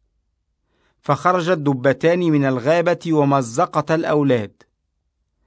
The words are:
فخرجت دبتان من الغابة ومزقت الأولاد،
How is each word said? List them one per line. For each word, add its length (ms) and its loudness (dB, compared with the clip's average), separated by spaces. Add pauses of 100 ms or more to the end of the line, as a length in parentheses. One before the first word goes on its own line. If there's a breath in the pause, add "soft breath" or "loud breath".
(1000)
فخرجت 580 0
دبتان 600 0
من 260 0
الغابة 680 -2
ومزقت 760 0
الأولاد، 720 -2 (840)